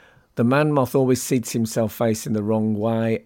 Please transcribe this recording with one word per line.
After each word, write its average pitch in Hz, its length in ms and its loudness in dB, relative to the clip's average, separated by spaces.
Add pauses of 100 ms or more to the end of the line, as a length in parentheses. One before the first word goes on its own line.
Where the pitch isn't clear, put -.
(360)
The 127 80 2
man 147 280 4
moth 135 220 0
always 131 280 2
seats 127 300 -2
himself 113 400 -2
facing 113 400 -2
the 107 100 -2
wrong 110 320 0
way, 113 520 -2